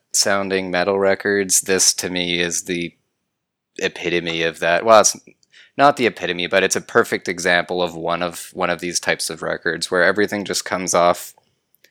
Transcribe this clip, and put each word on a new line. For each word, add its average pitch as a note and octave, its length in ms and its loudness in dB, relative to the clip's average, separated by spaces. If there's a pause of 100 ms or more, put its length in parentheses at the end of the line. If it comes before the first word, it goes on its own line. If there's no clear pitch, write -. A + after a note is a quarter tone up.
(140)
sounding F#2+ 580 0
metal F#2 280 0
records? G2 640 2
This F#2+ 340 2
to F#2 140 -6
me F2 300 -2
is F2 240 -2
the E2+ 300 -6 (880)
epitome E2+ 640 -4
of E2 160 -4
that. E2+ 260 0
Well, A2+ 160 8
it's - 160 2 (600)
not C#3 200 4
the B2 80 2
epitome, F2 420 -2
but F#2+ 160 2
it's F#2+ 140 2
a F#2 40 -4
perfect - 460 0
example F2+ 540 0
of E2+ 140 -2
one E2+ 260 -4
of, E2+ 320 -8
one F2+ 160 -2
of E2+ 100 -2
these F2 200 -6
types - 300 -2
of E2 120 -12
records E2 500 -4
where F2+ 120 4
everything G2 420 0
just F#2 180 -4
comes F#2 300 -4
off F2 400 2 (580)